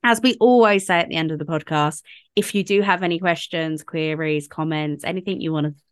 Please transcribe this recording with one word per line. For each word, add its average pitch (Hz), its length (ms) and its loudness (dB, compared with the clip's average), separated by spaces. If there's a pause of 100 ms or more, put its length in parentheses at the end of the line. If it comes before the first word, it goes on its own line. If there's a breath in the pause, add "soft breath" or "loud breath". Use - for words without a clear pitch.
As 226 180 2
we 247 180 4
always 220 480 6
say 175 120 2
at 170 100 -2
the - 60 -6
end 160 160 -2
of 156 80 -6
the 156 60 -8
podcast, 151 560 -2 (340 loud breath)
if 208 200 -2
you 202 80 0
do 202 180 2
have 190 220 0
any 170 160 -2
questions, 160 640 -2
queries, 156 640 -4
comments, 151 560 -4
anything 185 380 -6
you 160 120 -4
want 151 140 0
to 147 80 -6 (160)